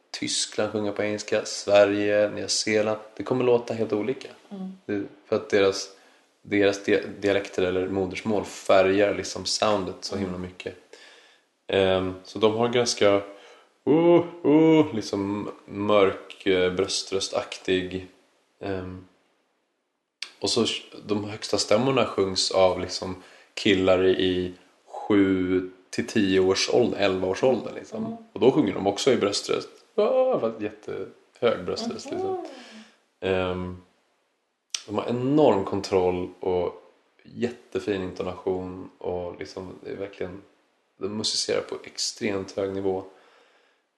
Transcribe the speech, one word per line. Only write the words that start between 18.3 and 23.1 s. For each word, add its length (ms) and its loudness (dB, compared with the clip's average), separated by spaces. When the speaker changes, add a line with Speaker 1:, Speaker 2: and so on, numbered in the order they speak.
Speaker 1:
Ehm, 460 -8
och 100 -4
så 160 2
de 180 -2
högsta 340 -6
stämmorna 480 2
sjungs 440 -2
av 300 4
liksom 420 -8